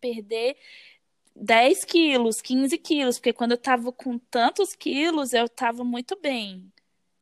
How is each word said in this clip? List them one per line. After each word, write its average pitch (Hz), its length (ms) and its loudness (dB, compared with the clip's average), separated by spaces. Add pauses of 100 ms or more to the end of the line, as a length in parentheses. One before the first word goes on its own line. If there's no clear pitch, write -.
perder 226 560 -4 (800)
dez 240 500 4
quilos, 262 560 2
quinze 269 380 0
quilos", 277 400 0
porque 240 140 0
quando 233 200 -2
eu 240 60 0
tava 247 340 0
com 247 260 -8
tantos 262 560 0
quilos, 294 580 -2
eu 240 160 2
tava 240 360 -4
muito 247 360 -6
bem, 202 500 -8 (520)